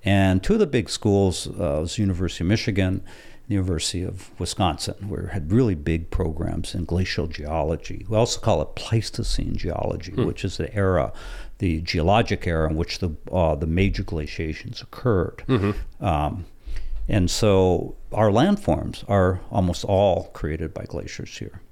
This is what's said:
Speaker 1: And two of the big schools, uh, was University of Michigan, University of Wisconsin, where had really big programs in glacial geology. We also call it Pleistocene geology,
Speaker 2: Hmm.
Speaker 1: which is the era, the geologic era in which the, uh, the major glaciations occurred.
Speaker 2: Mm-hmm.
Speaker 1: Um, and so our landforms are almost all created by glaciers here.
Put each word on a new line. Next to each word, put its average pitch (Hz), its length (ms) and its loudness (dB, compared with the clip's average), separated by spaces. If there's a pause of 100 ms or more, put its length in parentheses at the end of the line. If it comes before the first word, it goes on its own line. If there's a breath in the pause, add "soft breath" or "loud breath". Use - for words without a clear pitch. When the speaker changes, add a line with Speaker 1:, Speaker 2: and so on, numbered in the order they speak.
Speaker 1:
And 95 380 4
two 196 120 4
of 226 40 2
the 208 80 4
big 131 240 0
schools, 98 560 2
uh, 76 340 -2
was 82 180 -4
University 92 460 0
of 85 40 2
Michigan, 95 540 0 (440 loud breath)
University 92 560 -2
of 92 280 -10 (100)
Wisconsin, 92 680 -2
where 92 200 -6
had 82 240 -4
really 113 220 4
big 82 360 -2
programs 85 640 -2
in 85 100 -2
glacial 85 420 0
geology. 80 800 -4
We 107 80 2
also 120 240 2
call 90 220 2
it - 120 -6
Pleistocene - 840 0
geology, - 560 -2
Speaker 2:
Hmm. 117 120 0
Speaker 1:
which - 200 -4
is 95 120 -4
the - 180 -4
era, 92 380 2 (460 loud breath)
the 82 240 0
geologic 95 640 2
era 80 240 2
in 78 60 -2
which - 240 -2
the, 90 100 -2 (200)
uh, 82 240 4
the 76 120 -2
major 92 360 2
glaciations 80 760 -6
occurred. - 680 -2
Speaker 2:
Mm-hmm. 101 560 0
Speaker 1:
Um, 78 420 0 (640 loud breath)
and 90 220 4
so 95 680 4 (160)
our 107 180 4
landforms 147 800 2
are 92 320 4 (100)
almost 90 340 0
all 95 480 4
created 78 400 -4
by - 140 -8
glaciers - 500 -10
here. - 240 -12 (120)